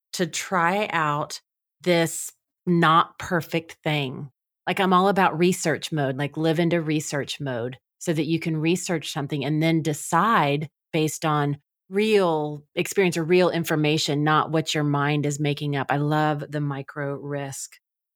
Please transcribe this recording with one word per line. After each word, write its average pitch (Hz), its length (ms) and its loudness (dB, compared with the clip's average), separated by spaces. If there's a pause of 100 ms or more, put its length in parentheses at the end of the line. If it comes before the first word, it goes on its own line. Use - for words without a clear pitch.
(140)
to 180 140 -2
try 185 640 -2
out 151 500 -2 (400)
this 170 500 0 (360)
not 170 520 4
perfect - 640 -4
thing. 139 460 -4 (380)
Like, 180 120 -2
I'm 190 140 4
all 185 160 6
about 185 280 2
research 175 540 0
mode, 139 260 0
like, 143 200 -6
live 160 220 0
into 170 220 2
research 151 600 -4
mode 127 380 -6 (200)
so 175 140 -2
that 151 120 -2
you 160 140 0
can 160 180 -2
research 165 540 -2
something 139 320 -4
and 151 200 0
then 165 180 2
decide 156 880 0 (240)
based 156 320 -2
on 147 320 0 (320)
real 175 760 2 (120)
experience 180 420 0
or 165 60 0
real 180 260 4
information, 151 760 0
not 151 280 2
what 156 240 0
your 151 80 0
mind 143 420 0
is 147 140 -4
making 147 360 -2
up. 135 140 -4
I 139 80 2
love 151 520 0
the 147 120 -6
micro 143 540 -6
risk. 139 600 -10 (380)